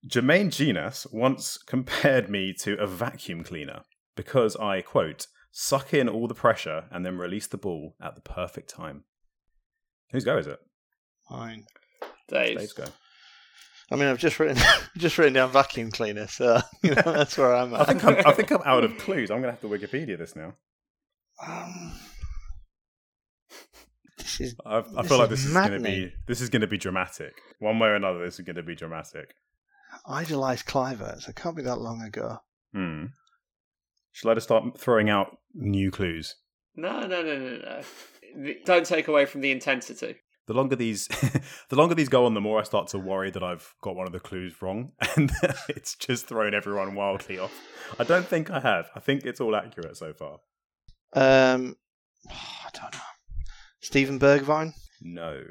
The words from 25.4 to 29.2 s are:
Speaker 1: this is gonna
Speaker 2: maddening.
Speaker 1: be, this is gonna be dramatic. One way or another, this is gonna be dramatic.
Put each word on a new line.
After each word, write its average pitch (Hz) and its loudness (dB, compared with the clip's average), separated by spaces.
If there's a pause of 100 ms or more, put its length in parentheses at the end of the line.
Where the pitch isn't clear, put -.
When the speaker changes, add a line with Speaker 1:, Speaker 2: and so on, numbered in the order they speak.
Speaker 1:
this 135 -2
is 147 -2
gonna 190 4
Speaker 2:
maddening. 202 -2 (140)
Speaker 1:
be, - -14 (140)
this 120 -4
is 123 -4
gonna 107 2
be 98 -4
dramatic. 92 -6 (240)
One 110 2
way 113 6
or 104 6
another, 92 0
this 87 -8
is 90 -12
gonna 87 -8
be 82 -10
dramatic. 80 -12 (720)